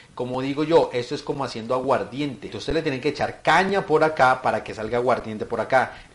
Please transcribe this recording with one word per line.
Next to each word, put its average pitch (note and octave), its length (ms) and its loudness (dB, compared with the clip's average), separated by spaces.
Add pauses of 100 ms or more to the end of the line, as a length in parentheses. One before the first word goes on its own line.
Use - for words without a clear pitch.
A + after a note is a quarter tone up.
(160)
como B2+ 260 -6
digo C#3 220 -2
yo, D3+ 280 4
esto B2 240 -4
es C#3+ 60 -6
como C#3+ 240 -4
haciendo A#2 300 -4
aguardiente. B2+ 720 -2
Ustedes - 260 -6
le D#3+ 80 0
tienen C#3 180 -2
que C#3 100 -2
echar G#2 340 -4
caña F#3+ 420 2
por D3+ 180 4
acá C3 380 4
para A2 220 0
que G#2 100 -10
salga A2 240 -4
aguardiente A2+ 480 0
por A2 160 -2
acá. A#2+ 320 2 (220)